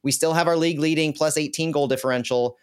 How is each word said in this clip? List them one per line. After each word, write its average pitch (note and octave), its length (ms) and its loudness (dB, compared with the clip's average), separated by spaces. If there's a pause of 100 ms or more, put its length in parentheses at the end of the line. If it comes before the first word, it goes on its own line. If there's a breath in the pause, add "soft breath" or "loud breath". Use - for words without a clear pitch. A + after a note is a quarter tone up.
We C3+ 100 -2
still D#3+ 220 0
have E3 120 2
our E3+ 100 4
league E3 220 0
leading D#3 340 2
plus D#3 240 0
eighteen D#3 360 -2
goal C#3+ 160 0
differential. B2 720 -2